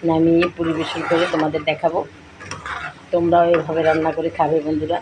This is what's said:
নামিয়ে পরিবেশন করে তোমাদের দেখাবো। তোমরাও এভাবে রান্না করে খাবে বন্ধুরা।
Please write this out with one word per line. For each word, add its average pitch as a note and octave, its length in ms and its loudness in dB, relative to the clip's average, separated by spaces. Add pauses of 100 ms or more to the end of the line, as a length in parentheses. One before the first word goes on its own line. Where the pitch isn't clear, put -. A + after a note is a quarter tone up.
নামিয়ে E3 420 4 (120)
পরিবেশন D#3+ 520 -4
করে E3+ 220 2
তোমাদের D#3 320 -2
দেখাবো। D#3+ 360 0 (1120)
তোমরাও E3+ 380 4
এভাবে D#3+ 340 2
রান্না D#3+ 280 2
করে D#3+ 180 -2
খাবে D#3 380 0
বন্ধুরা। D#3 340 -2